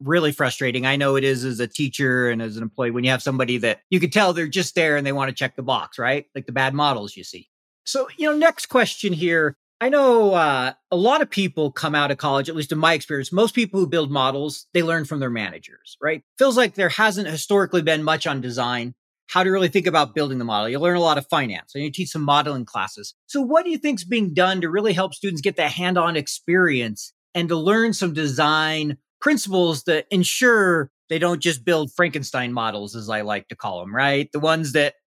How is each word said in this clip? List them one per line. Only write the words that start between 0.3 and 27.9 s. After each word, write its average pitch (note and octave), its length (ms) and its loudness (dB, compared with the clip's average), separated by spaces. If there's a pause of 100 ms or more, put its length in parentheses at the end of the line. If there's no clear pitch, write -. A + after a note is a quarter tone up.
frustrating. B2+ 520 -2
I C3+ 120 2
know C#3 200 2
it C3+ 80 2
is C3 200 0
as B2 160 -6
a A#2+ 80 -2
teacher B2+ 600 0
and A#2 140 -2
as A2 140 -8
an A2+ 60 -8
employee A#2 280 -4
when B2 140 -4
you B2+ 60 2
have C3 120 0
somebody B2+ 360 -2
that A2+ 220 -2 (100)
you F3+ 100 2
can E3 100 0
tell G3 220 4
they're E3 160 -2
just F3 260 -4
there D#3+ 220 2
and C#3+ 100 -2
they C#3 60 0
wanna C3+ 200 -2
check - 240 -6
the C3 60 -10
box, A#2+ 360 -4
right? C3+ 360 -2
Like C3+ 120 -10
the C3+ 60 -12
bad C3 220 0
models C3+ 420 -2
you F#2 80 -18
see. - 240 -18 (360)
So, C4 240 -4 (100)
you D4+ 100 0
know, D4+ 80 2
next D#4+ 300 2
question G#3+ 480 0
here. D#3+ 420 0 (240)
I A#3+ 80 0
know, A#3+ 460 4
uh, C#3 400 2 (160)
a F#3 60 0
lot B3+ 260 4
of - 80 -2
people D#3+ 420 -2
come D3+ 220 -4
out D3 160 2
of C#3 80 -2
college, C#3 300 0
at E3 60 -8
least D3+ 160 -6
in D#3 80 -2
my D#3+ 140 4
experience, C#3+ 400 -4
most G#3+ 220 2
people G3 260 0
who F3+ 60 4
build D3+ 240 -2
models, C#3 640 -2
they F3 80 2
learn E3 220 0
from D3 140 -6
their C3 120 -2
managers, F#2+ 720 -10
right? D#3 220 -2 (160)
Feels C4 180 4
like A#3 180 2
there F#3+ 140 0
hasn't G#3 400 0
historically F3+ 540 0
been D#3 220 0
much D#3 220 0
on C#3 140 -2
design, B2 540 -4 (320)
how F3+ 160 2
to F#3 80 2
really F#3+ 180 2
think F3+ 200 2
about D3+ 260 2
building C#3 240 -2
the A#2+ 60 -4
model. A2 240 -2
You B2+ 100 -4
learn F3 180 2
a F3 40 2
lot D#3 180 4
of C3+ 80 -6
finance A#2+ 480 -4
and C#3 80 -6
you D3+ 80 -4
teach D#3 200 -6
some D#3+ 120 -6
modeling C#3+ 420 0
classes. G2+ 500 -8 (120)
So C#4+ 140 -4
what D4+ 240 2
do F4 60 -4
you D#4 80 -4
think's A#3+ 260 -4
being F#3+ 300 -2
done F#3 260 2
to E3 100 -4
really G#3 220 0
help F#3 220 -2
students F3+ 260 -6
get F#3 160 -2
that D3+ 160 0
hand-on F3 440 0
experience C#3+ 960 0 (220)
and E3+ 140 -2
to E3+ 80 0
learn G#3 380 2